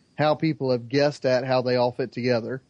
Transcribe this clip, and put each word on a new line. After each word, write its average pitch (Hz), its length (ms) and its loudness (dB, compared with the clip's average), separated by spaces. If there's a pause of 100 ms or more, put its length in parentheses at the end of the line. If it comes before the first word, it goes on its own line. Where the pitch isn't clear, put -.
(180)
how 151 180 2
people 139 360 -2
have 120 180 -4
guessed 143 360 0
at 127 200 2
how 131 160 2
they 127 140 0
all 123 160 2
fit 123 200 -6
together. 120 580 -2